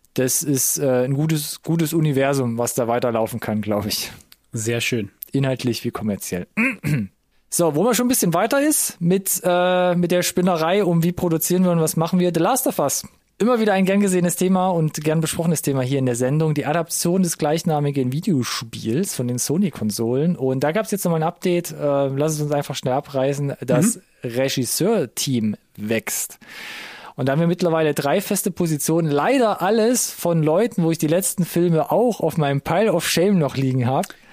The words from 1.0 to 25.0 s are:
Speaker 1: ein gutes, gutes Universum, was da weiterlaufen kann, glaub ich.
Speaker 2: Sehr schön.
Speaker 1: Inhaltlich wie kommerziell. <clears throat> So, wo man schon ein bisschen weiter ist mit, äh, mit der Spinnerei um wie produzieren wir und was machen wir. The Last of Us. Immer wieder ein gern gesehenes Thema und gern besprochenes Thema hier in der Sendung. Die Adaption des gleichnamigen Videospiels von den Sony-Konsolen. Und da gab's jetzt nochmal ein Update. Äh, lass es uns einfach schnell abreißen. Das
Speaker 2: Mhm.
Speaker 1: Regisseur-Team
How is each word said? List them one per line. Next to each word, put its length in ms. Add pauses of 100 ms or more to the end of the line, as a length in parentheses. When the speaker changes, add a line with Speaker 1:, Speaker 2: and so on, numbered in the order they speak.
Speaker 1:
ein 100
gutes, 480
gutes 300
Universum, 640
was 180
da 140
weiterlaufen 520
kann, 220
glaub 220
ich. 260 (420)
Speaker 2:
Sehr 280
schön. 300 (220)
Speaker 1:
Inhaltlich 520
wie 60
kommerziell. 560 (100)
<clears throat> 520 (440)
So, 220
wo 80
man 140
schon 100
ein 20
bisschen 240
weiter 300
ist 380
mit, 420
äh, 540
mit 160
der 100
Spinnerei 640
um 180
wie 80
produzieren 540
wir 80
und 80
was 160
machen 240
wir. 120
The 60
Last 300
of 100
Us. 260 (340)
Immer 200
wieder 140
ein 140
gern 120
gesehenes 380
Thema 320
und 340
gern 180
besprochenes 400
Thema 220
hier 160
in 80
der 80
Sendung. 400
Die 100
Adaption 600
des 140
gleichnamigen 760
Videospiels 1040
von 100
den 120
Sony-Konsolen. 1000
Und 260
da 80
gab's 220
jetzt 120
nochmal 180
ein 40
Update. 460
Äh, 360
lass 260
es 60
uns 120
einfach 240
schnell 180
abreißen. 600 (120)
Das 300
Speaker 2:
Mhm. 60 (680)
Speaker 1:
Regisseur-Team 840 (200)